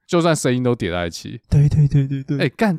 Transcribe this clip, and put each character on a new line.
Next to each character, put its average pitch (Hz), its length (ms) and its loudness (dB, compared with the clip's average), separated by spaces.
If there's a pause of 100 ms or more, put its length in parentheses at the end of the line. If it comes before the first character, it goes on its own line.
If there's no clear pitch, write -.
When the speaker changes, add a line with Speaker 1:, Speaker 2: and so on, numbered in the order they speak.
Speaker 1:
就 175 140 2
算 160 160 2
声 131 180 0
音 127 80 -2
都 123 100 0
叠 104 200 -4
在 87 160 -4
一 - 20 -6
起。 104 300 -14 (100)
Speaker 2:
对， 147 180 4
对， 147 200 4
对， 139 180 2
对， 135 160 -6
对。 143 160 -6
Speaker 1:
哎， 147 120 0
干， 196 280 0